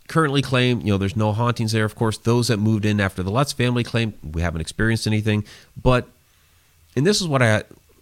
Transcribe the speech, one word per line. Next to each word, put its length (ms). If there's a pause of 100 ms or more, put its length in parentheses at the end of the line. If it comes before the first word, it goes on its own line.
currently 340
claim, 400
you 60
know, 100
there's 180
no 180
hauntings 380
there. 140
Of 100
course, 220
those 300
that 100
moved 280
in 140
after 240
the 80
Lutz 220
family 300
claim, 300 (100)
"We 180
haven't 200
experienced 460
anything." 380 (360)
But, 260 (880)
and 100
this 160
is 60
what 140
I, 220 (380)